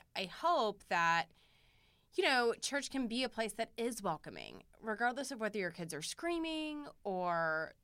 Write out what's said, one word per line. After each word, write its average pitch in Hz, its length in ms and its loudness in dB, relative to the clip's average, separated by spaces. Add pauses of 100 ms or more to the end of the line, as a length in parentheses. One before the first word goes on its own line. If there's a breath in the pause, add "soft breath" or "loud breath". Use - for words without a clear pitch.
(160)
I 190 100 -2
hope 233 640 0
that, 170 360 4 (880 soft breath)
you 359 100 2
know, 247 380 6
church 277 300 -2
can 262 160 0
be 240 160 0
a 247 60 0
place 226 240 -2
that 226 240 -4
is 226 260 -2
welcoming, 90 580 -6 (180)
regardless 240 520 0
of 247 80 -6
whether 214 180 -2
your 180 140 0
kids 165 240 -8
are 151 80 -6
screaming 311 840 -4 (180)
or 170 720 0 (100)